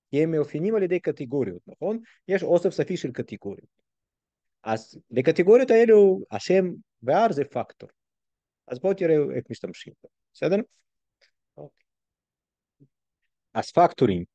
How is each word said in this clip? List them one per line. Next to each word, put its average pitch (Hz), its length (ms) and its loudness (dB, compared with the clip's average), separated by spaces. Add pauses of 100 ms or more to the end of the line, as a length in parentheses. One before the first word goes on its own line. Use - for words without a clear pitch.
(120)
כי 143 120 0
הם 160 80 -2
מאופיינים 160 440 -4
על 208 80 0
ידי 180 160 -2
קטגוריות, 127 680 -6
נכון? 214 320 -8 (280)
יש 180 160 -2
אוסף 175 260 2
סופי 165 280 -4
של 135 140 -8
קטגוריות. 101 580 -12 (960)
אז 110 360 -6 (120)
לקטגוריות 175 600 4
האלו, 214 480 6 (120)
השם 185 340 0 (360)
ב-R 185 300 2
זה 143 140 -4
פקטור. - 440 -12 (760)
אז 127 120 -12
בואו 190 140 0
תראו 151 380 0
איך 127 180 -6
משתמשים - 440 -14 (100)
בו, - 60 -20 (240)
בסדר? 170 220 -2 (1040)
אוקיי. - 280 -20 (1700)
אז - 180 -6
פקטורים 117 520 2 (120)